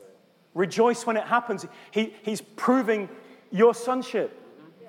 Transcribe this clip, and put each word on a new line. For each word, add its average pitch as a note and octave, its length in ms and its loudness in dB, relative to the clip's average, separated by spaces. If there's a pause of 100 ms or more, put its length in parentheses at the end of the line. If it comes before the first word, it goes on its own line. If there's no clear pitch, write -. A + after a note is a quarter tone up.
(560)
Rejoice A3 500 0
when A3 120 0
it G3+ 80 -2
happens. F3+ 400 -2 (260)
He, A3 220 -2 (100)
he's G#3+ 160 -4
proving A3 720 0 (420)
your A3+ 220 6
sonship. A#3+ 680 -4 (480)